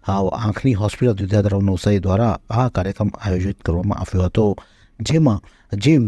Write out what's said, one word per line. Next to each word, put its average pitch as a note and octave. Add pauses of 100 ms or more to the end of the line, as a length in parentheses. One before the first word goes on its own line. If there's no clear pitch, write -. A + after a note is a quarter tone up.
આ G2
આંખની A2
હોસ્પિટલ, G#2+
દુધિયાતળાવ G2
નવસારી G2
દ્વારા F#2+ (100)
આ A#2+
કાર્યક્રમ G2 (120)
આયોજિત F#2+
કરવામાં F2+
આવ્યો F#2
હતો, G2+ (420)
જેમાં C3+ (320)
જે C3